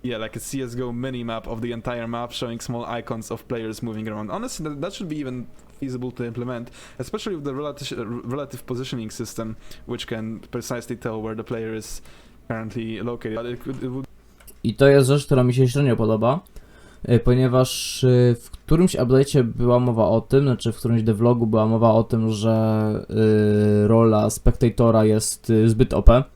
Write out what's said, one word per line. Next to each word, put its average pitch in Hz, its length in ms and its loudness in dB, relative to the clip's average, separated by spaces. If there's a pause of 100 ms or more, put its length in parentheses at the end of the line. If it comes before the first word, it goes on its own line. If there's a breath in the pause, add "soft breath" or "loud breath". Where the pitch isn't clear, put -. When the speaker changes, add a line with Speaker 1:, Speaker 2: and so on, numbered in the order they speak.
Speaker 1:
Yeah, 117 180 -6
like 113 140 -10
a 113 40 -8
C 135 220 -8
S 120 140 -10
G 127 80 -6
O 123 80 -6
mini 123 320 -8
map 113 240 -8
of 113 120 -8
the 120 120 -6
entire 117 360 -8
map, 120 240 -8
showing 117 300 -8
small 120 360 -8
icons 113 340 -10
of 113 120 -12
players 113 380 -8
moving 110 260 -8
around. 107 220 -8
Honestly, 190 340 -10
that, 147 160 -10
that 190 140 -8
should 180 140 -10
be 151 120 -8
even 127 260 -10 (340)
feasible 127 320 -8
to 123 120 -8
implement, 120 460 -8 (280 loud breath)
especially 208 380 -8
with 143 80 -12
the 143 80 -6
relati-, 127 760 -10
relative 135 360 -10
positioning 123 460 -8
system, 113 420 -10 (340 loud breath)
which 120 180 -8
can 110 340 -8 (100)
precisely 120 460 -8
tell 110 260 -8
where 110 140 -8
the 110 80 -10
player 110 320 -8
is - 260 -12 (460 soft breath)
currently 113 540 -8
located. 117 340 -6
But 120 100 -6
it 120 180 -10
could, 131 180 -8
it 127 80 -6
would 131 180 -10 (560)
Speaker 2:
I 117 100 0
to 139 140 6
jest 139 200 6
rzecz, 139 180 0
która 127 180 4
mi 123 100 2
się 127 140 4
średnio 131 280 0
podoba, 113 440 0 (680 soft breath)
y, 120 120 4
ponieważ, 127 840 2
y, 123 380 4
w - 80 -20
którymś - 460 2
update'cie 131 480 4
była 120 340 2
mowa 113 300 2
o 113 120 2
tym, 135 220 2
znaczy 123 300 0
w - 40 -8
którymś 117 260 0
devlogu 113 440 2
była 110 200 2
mowa 113 260 4
o 113 120 4
tym, 113 260 0
że, 110 760 0 (760)
y, 104 40 4
rola 110 420 6
spektatora 117 760 2
jest, 107 460 0
y, 110 180 4
zbyt 113 260 4
O 98 80 0
P 131 220 10 (100)